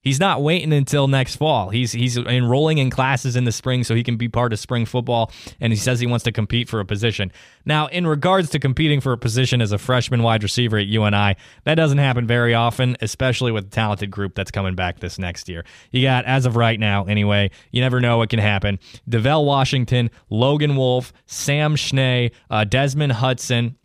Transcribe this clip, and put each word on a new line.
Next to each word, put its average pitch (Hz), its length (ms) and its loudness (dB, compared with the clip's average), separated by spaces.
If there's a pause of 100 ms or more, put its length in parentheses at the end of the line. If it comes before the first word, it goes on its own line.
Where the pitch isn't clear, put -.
He's 135 200 -2
not 170 220 0
waiting 156 300 0
until 139 360 2
next 135 280 0
fall. 127 340 0
He's, 117 200 0
he's 120 260 -2
enrolling 127 600 2
in 131 100 2
classes 131 460 0
in 123 100 0
the 117 80 0
spring 127 300 -2
so 113 140 0
he 120 80 0
can 120 120 -2
be 117 120 -2
part 120 240 0
of 104 80 -4
spring 117 260 -2
football, 120 460 -2 (280)
and 117 120 0
he 107 40 2
says 123 220 0
he 120 80 -2
wants 120 180 0
to 113 80 0
compete 117 360 -2
for 113 100 -4
a 101 60 -2
position. 104 480 -4 (340)
Now, 151 220 0
in 175 180 -2
regards 165 440 2
to 151 100 -2
competing 143 400 2
for 131 120 0
a 117 60 -2
position 123 420 0
as 104 120 0
a 104 40 -2
freshman 123 460 0
wide 113 220 2
receiver 110 340 0
at 101 80 0
U 107 160 0
N 104 120 2
I, 101 200 2 (300)
that 151 100 2
doesn't 151 240 2
happen 123 300 0
very 120 260 2
often, 120 460 0
especially 127 500 -2
with 107 140 -4
the 101 60 -18
talented 107 420 -2
group 98 240 -6
that's 95 160 -6
coming 95 240 -4
back 90 240 -4
this - 180 -10
next 90 300 -8
year. 85 160 -10 (260)
You 127 120 0
got, 127 240 2
as 127 200 2
of 117 80 0
right 113 240 2
now 101 260 0
anyway, 101 460 2 (220)
you 120 80 0
never 127 200 2
know 120 180 2
what 113 120 0
can 117 80 0
happen, 101 400 0 (320)
Devell 135 340 2
Washington, 127 680 2 (200)
Logan 139 460 2
Wolf, 127 360 0 (140)
Sam 151 480 -2
Schnee, 127 560 0 (180)
uh, 107 160 0
Desmond 139 480 0
Hudson. 120 640 -2 (100)